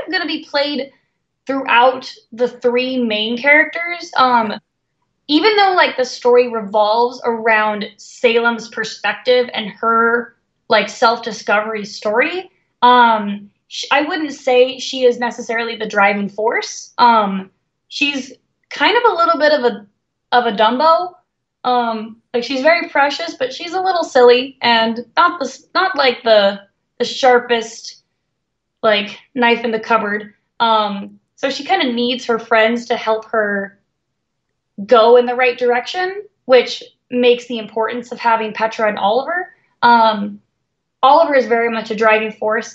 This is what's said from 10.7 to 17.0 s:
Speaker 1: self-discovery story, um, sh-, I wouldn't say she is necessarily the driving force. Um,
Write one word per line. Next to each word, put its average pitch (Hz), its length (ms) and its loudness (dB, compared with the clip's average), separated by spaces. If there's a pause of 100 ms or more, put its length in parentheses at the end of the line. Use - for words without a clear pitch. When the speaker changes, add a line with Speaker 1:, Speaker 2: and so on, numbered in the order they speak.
Speaker 1:
self-discovery 220 960 -2
story, 294 680 -4 (320)
um, 220 680 2 (180)
sh-, - 240 -12
I 294 100 2
wouldn't 311 300 -6
say 254 480 0
she 262 240 -4
is 240 140 2
necessarily 233 580 -6
the 214 100 -8
driving 202 420 0
force. - 720 -6
Um, 202 520 2 (360)